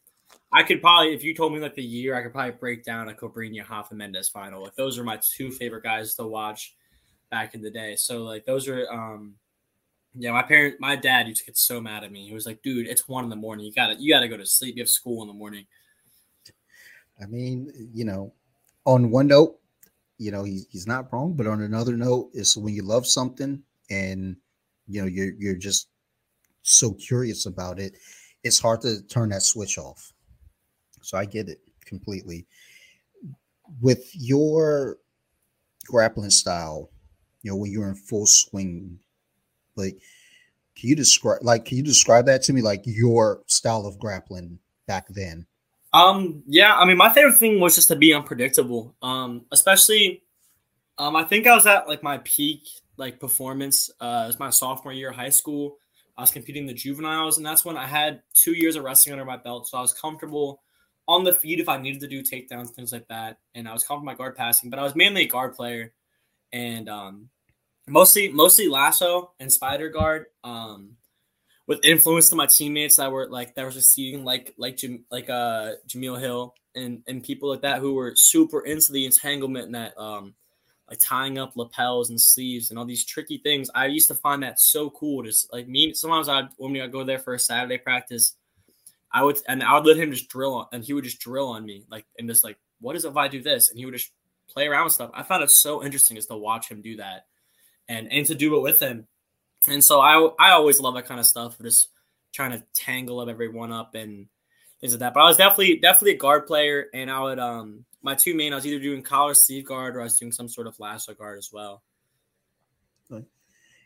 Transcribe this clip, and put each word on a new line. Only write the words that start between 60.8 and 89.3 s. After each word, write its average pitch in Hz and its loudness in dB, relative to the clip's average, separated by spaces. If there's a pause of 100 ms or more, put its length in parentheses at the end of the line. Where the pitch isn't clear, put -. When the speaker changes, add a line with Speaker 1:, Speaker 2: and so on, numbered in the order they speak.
Speaker 1:
on 180 2
the 180 2
feet 165 -4
if 170 -4
I 139 -4
needed 135 -10
to 143 -12
do 135 -12
takedowns, 127 -12
things 120 -12
like 117 -14
that, 113 -14 (160)
and 117 -14
I 113 -14
was 117 -6
comfortable 147 -8
my 127 -12
guard 127 -12
passing, 120 -2
but 135 -10
I 143 -4
was 139 -6
mainly 185 2
a - 0
guard 127 -6
player, 120 -10 (600)
and, 117 -10
um, 104 -14 (580)
mostly, 185 6
mostly 156 6
lasso 175 0
and 131 -8
spider 143 -2
guard, 156 -2 (160)
um, 110 -16 (720)
with 151 -2
influence 160 6
to 165 2
my 147 0
teammates 147 2
that 135 -2
were, 131 -6
like, 123 -12
that 131 -6
were 131 -10
succeeding, 131 0
like, 127 -6
like 127 -10
Jam-, 123 -12
like, 123 -10
uh, 113 -4 (160)
Jameel 127 -10
Hill 123 -8 (220)
and, 123 -10
and 127 -12
people 139 -8
like 131 -6
that 139 -4
who 135 -2
were 127 -6
super 156 4
into 151 -2
the 135 -4
entanglement 131 -2
and 117 -12
that, 113 -12
um, 104 -14 (540)
like, 110 -8
tying 135 -2
up 135 -10
lapels 120 -4
and 117 -6
sleeves 123 0
and 113 -10
all 120 -10
these 120 -6
tricky 151 -10
things. 139 -4
I 131 0
used 151 2
to 143 -4
find 139 -2
that - -6
so 151 2
cool. 143 -6
Just, - -2
like, 123 -10
me, 151 0
sometimes 160 -2
I'd, 135 -2
when 135 -8
I'd 127 -10
go 131 -10
there 131 -4
for 127 -10
a 123 -6
Saturday 123 -4
practice, 127 -4 (760)
I 131 2
would, 143 2